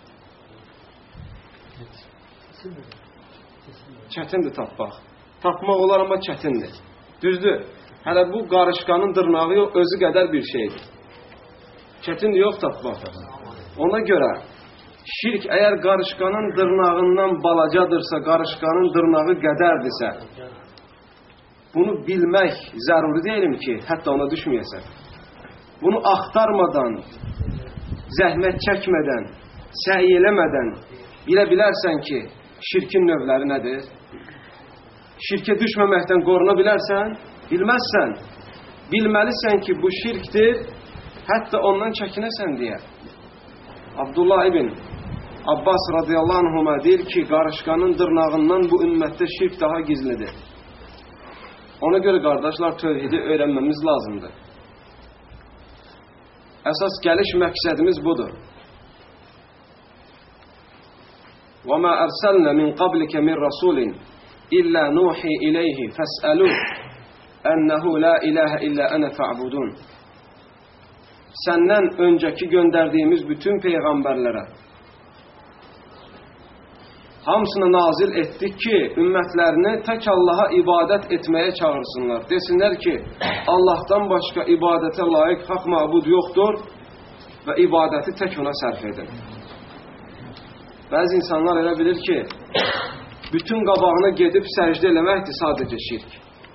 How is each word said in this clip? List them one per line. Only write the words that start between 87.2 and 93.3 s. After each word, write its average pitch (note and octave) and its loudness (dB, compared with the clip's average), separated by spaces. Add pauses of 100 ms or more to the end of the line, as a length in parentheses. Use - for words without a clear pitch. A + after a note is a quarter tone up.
və D3 -6
ibadəti D#3+ 2
tək F#3 -6
ona C#3+ -2
sərf A2+ -6
edin. G2 -10 (1700)
Bəzi F3+ 0
insanlar E3 0
elə E3+ 0
bilir E3 0
ki, F3 -2 (1080)
bütün G#3+ -2